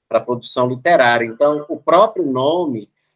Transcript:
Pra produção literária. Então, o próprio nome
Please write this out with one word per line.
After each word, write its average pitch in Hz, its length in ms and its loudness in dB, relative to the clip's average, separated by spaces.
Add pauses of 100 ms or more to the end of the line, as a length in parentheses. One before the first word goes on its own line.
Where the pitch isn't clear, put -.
Pra 110 120 0
produção 123 500 -4
literária. 127 560 2
Então, 147 420 -2
o - 120 -8
próprio 185 440 2
nome 135 680 -2 (240)